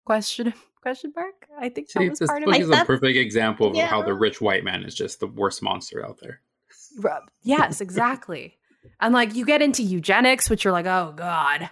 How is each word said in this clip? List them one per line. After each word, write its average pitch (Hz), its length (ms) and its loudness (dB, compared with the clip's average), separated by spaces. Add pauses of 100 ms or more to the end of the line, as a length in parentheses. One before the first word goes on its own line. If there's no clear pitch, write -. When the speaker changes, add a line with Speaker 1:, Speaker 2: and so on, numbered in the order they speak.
Speaker 1:
Question, 226 500 -2 (140)
<laughs> - 140 -20
question 262 320 -8
mark? 370 320 -12 (120)
I 254 100 -6
think 294 240 -10
that 202 80 0
Speaker 2:
See, 185 80 2
Speaker 1:
was 302 100 -4
Speaker 2:
this 156 120 0
Speaker 1:
part 294 120 -2
of 202 40 -2
Speaker 2:
book 196 100 6
Speaker 1:
it. - 60 4
Speaker 2:
is 160 80 0
a - 60 6
Speaker 3:
I, 339 80 4
Speaker 2:
perfect 135 320 2
example 110 520 2
of 98 80 0
how 107 240 0
Speaker 3:
yeah. 104 60 -4
Speaker 2:
the 98 80 0
rich 104 260 0
white 98 240 2
man 92 180 -4
is 98 120 -12
just - 260 -6
the 101 60 -2
worst 98 360 -2
monster - 420 -6
out - 160 -14
there. - 200 -18 (580)
Speaker 1:
Ru-, 202 120 -2 (320)
yes, 247 380 0
exactly. 196 760 -4 (420)
And, 226 120 2
like, 233 220 2
you 247 100 -4
get 294 180 4
into 269 200 2
eugenics, 208 680 2
which 214 160 0
you're 190 80 4
like, 175 140 -2
"Oh, 180 300 0
God, 160 560 -2